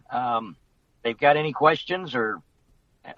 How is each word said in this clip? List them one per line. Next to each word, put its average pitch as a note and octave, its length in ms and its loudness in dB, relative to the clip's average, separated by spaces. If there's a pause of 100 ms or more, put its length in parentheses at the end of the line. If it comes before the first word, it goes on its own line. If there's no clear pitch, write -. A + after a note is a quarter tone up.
Um, A#2 460 -4 (420)
if - 60 -14
they've A#2 140 -2
got D3 200 6
any D3+ 160 -2
questions E3 640 0
or A2 260 -2 (760)